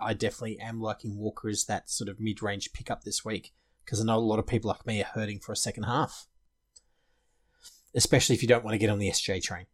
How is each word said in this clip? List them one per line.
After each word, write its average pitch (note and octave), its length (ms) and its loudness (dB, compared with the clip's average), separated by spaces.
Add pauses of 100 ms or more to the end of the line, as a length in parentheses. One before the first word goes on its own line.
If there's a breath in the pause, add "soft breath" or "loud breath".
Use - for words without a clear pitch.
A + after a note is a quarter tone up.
I A2+ 40 0
definitely A2 460 -4
am A2+ 200 -10
liking G#2+ 380 -6
Walker G#2+ 320 -6
as G#2 160 0
that G2+ 240 -4
sort - 200 -6
of G2 100 -10
mid-range G#2 520 -4
pickup - 320 -8
this - 220 -6
week A2 260 -6 (360)
'cause A2 120 -2
I A2 40 0
know A2+ 140 4
a - 20 2
lot G#2+ 180 2
of A2+ 80 0
people A2 240 0
like - 160 -4
me A2 160 0
are - 100 -2
hurting G#2 280 -4
for - 120 -10
a - 60 -4
second G#2+ 260 -2
half, B2 440 -2 (1700 soft breath)
especially - 420 6
if - 60 4
you A#2+ 60 2
don't A#2+ 160 8
wanna A2 140 0
get G#2+ 120 6
on G#2 100 2
the G2 100 2
S - 120 0
J F#2+ 180 -2
train. F2+ 340 -6